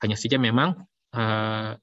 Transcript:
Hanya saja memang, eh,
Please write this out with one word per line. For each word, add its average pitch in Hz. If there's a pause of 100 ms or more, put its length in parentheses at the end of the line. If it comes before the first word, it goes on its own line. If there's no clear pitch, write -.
Hanya 104
saja 127
memang, 131 (400)
eh, 110 (120)